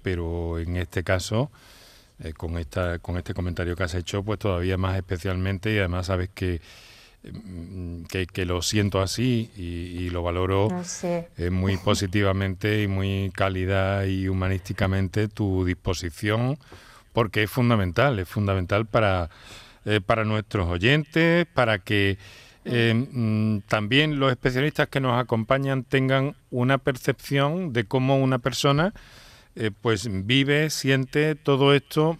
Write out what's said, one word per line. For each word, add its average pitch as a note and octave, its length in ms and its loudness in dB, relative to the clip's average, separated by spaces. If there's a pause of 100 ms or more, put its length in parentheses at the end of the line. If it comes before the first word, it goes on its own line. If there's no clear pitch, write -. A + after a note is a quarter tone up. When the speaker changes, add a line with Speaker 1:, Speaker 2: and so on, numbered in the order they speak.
Speaker 1:
pero E2+ 580 -4
en E2+ 160 -4
este F2+ 280 -4
caso, G#2 460 0 (760)
eh, D#2+ 100 -8
con E2 260 -6
esta, E2+ 400 -4
con F2 180 -6
este F2 160 -8
comentario F2 440 -4
que F#2+ 60 -2
has F2 120 -4
hecho, F#2 260 -4
pues G#2 160 -4
todavía F#2 400 0
más F#2 200 0
especialmente, F#2+ 760 -2
y G#2+ 60 2
además F2+ 280 -2
sabes F#2 280 -2
que, F2+ 240 -2 (640)
mm, F2 800 -12
que, F#2 240 -4
que F#2 180 -4
lo F2 160 0
siento G2+ 400 2
así A#2 540 0
y, G2+ 80 -12
y F2 460 -6
lo F2 140 -4
valoro, F#2 460 2
Speaker 2:
No F3+ 140 -4
sé. F3 540 -6
Speaker 1:
eh, F2 120 -2
muy F#2 280 0
Speaker 2:
<laughs> - 80 -8
Speaker 1:
positivamente G2 1000 0
y G#2 40 0
muy G2 460 -2
cálida F#2+ 720 0
y F#2+ 200 -2
humanísticamente F#2+ 1040 0
tu F#2+ 360 0
disposición, G#2 920 -2 (560)
porque A2 300 2
es G#2 80 -4
fundamental, A#2 680 2
es F2 100 -4
fundamental G2 560 0
para, F#2+ 440 2 (560)
eh, G#2+ 140 2
para A2 240 2
nuestros G#2+ 460 0
oyentes, D#3 840 2
para A2 260 2
que, G2 380 2 (480)
eh, A#2 280 2
mm, A2 720 0
también C3+ 520 2
los C3+ 120 2
especialistas C3+ 560 0
que - 120 -2
nos B2 200 2
acompañan C3 640 0
tengan C3+ 520 0 (160)
una C3 260 2
percepción C#3 960 -2
de A2+ 120 0
cómo C3 320 2
una C3 220 2
persona, C#3+ 540 2 (600)
eh, G#2+ 160 -2 (100)
pues A2+ 280 0
vive, C3+ 600 2
siente C#3 680 0
todo C#3 380 4
esto D#3 460 2